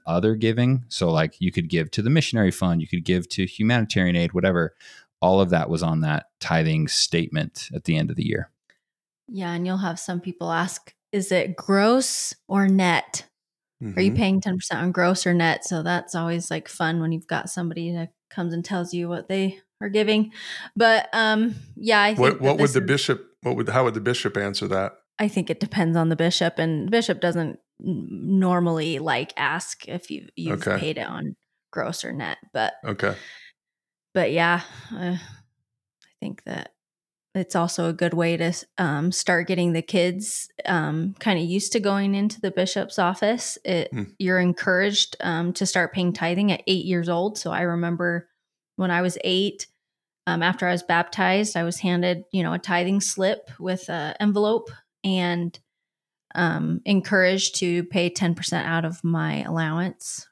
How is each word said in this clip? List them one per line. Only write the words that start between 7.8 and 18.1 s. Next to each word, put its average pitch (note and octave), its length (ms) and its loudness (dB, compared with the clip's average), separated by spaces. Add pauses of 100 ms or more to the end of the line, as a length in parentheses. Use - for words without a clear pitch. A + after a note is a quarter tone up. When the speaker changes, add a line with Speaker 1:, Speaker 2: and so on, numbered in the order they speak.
Speaker 1:
the E2 120 2
end D#2 140 0
of - 60 -4
the - 100 -2
year. - 240 -4 (760)
Speaker 2:
Yeah, F#3+ 240 -6
and E3+ 120 -4
you'll F#3 140 -2
have F3 220 -4
some F3 200 -6
people F3 300 -8
ask, E3+ 420 -4 (200)
"Is G3 180 -2
it F3+ 260 2
gross G#3+ 800 2 (140)
or G3 180 4
net?" F#3 580 2 (580)
Are F#2+ 180 -4
you G2 100 6
Speaker 3:
Mm-hmm. - 60 0
Speaker 2:
paying F#3+ 240 4
ten F#3 160 -2
percent F#3 240 -6
on F3+ 120 0
gross F3+ 340 2
or F3 80 4
net? E3 300 2
So E3 180 -2
that's F3 320 -2
always, E3+ 360 -2
like, D#3+ 180 -6
fun E3 320 -2
when D#3+ 100 0
you've D#3+ 160 -4
got - 240 -4
somebody E3+ 420 -6
that E3 200 -6 (180)